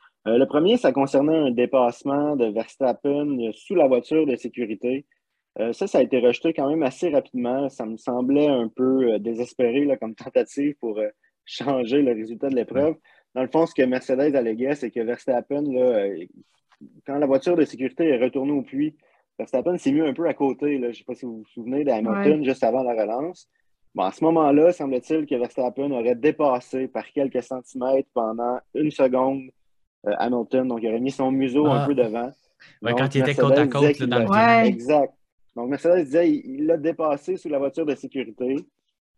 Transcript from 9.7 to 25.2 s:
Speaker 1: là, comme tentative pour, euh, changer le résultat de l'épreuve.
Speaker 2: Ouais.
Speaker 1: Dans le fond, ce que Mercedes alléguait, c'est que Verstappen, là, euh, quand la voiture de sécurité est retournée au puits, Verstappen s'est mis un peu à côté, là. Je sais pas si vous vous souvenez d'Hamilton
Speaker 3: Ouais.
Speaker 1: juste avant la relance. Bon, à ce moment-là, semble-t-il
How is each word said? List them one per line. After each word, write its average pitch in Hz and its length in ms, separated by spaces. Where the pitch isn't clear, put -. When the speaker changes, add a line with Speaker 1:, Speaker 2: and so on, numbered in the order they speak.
Speaker 1:
là, 135 100
comme 113 180
tentative 139 640
pour, 110 180
euh, 107 100
changer 127 560
le 123 100
résultat 113 380
de 131 60
l'épreuve. 131 360
Speaker 2:
Ouais. 156 80
Speaker 1:
Dans 131 80
le 127 60
fond, 160 160
ce 160 100
que 143 80
Mercedes 131 540
alléguait, 120 380
c'est 131 160
que 120 100
Verstappen, 120 640
là, 131 180
euh, 101 460
quand 139 140
la 147 80
voiture 135 300
de 156 100
sécurité 131 420
est 135 80
retournée 135 360
au 139 100
puits, 147 340
Verstappen 127 380
s'est 139 160
mis 151 80
un 147 140
peu 165 120
à 147 60
côté, 143 460
là. 120 120
Je 110 60
sais - 80
pas 123 100
si 127 120
vous 113 140
vous 107 120
souvenez 127 320
d'Hamilton 113 540
Speaker 3:
Ouais. 151 40
Speaker 1:
juste 131 220
avant 123 180
la 123 120
relance. 117 560
Bon, 95 100
à 98 80
ce - 120
moment-là, 160 480
semble-t-il 147 540